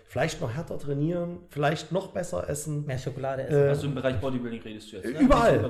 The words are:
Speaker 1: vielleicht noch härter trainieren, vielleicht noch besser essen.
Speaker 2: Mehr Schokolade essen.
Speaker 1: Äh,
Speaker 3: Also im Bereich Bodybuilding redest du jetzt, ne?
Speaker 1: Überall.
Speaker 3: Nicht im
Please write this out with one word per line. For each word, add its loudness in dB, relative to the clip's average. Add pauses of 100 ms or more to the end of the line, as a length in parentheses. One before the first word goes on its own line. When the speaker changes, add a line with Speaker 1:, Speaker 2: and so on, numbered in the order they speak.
Speaker 1:
vielleicht -2
noch -6
härter -8
trainieren, -2
vielleicht -2
noch -4
besser -4
essen. -4
Speaker 2:
Mehr -4
Schokolade -4
essen. 0
Speaker 1:
Äh, 6
Speaker 3:
Also 2
im -2
Bereich 0
Bodybuilding -4
redest -12
du -12
jetzt, -4
ne? -6
Speaker 1:
Überall. 8
Speaker 3:
Nicht 6
im 2